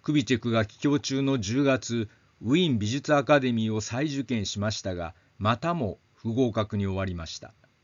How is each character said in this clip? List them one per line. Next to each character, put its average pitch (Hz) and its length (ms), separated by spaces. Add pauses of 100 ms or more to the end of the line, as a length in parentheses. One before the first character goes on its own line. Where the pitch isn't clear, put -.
ク 151 100
ビ 147 120
チ 123 120
ェ - 20
ク 117 120
が 113 160
帰 - 120
郷 143 220
中 135 220
の 135 160
十 117 260
月、 117 440 (340)
ウ 123 140
ィ 180 120
ー 131 60
ン 110 40
美 104 80
術 139 280
ア 139 100
カ 143 160
デ 127 120
ミ 110 180
ー 107 40
を 107 60
再 131 260
受 135 180
験 113 200
し - 160
ま 107 100
し - 120
た 92 120
が、 85 200 (240)
ま 110 180
た 165 180
も 113 240 (160)
不 113 180
合 120 200
格 107 240
に 101 100
終 95 120
わ 95 60
り 92 100
ま 82 120
し - 120
た。 - 160 (300)